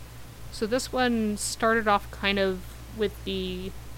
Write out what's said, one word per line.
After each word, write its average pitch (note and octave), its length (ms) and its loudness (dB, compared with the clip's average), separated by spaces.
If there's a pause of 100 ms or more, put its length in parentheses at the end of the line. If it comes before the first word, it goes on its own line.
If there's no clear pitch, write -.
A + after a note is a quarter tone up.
(520)
So - 140 -2
this B3 240 0
one A3+ 460 2
started A3+ 500 2
off G3+ 240 4
kind G3 280 2
of F#3+ 220 4 (360)
with G3+ 160 0 (120)
the F#3 480 -4 (260)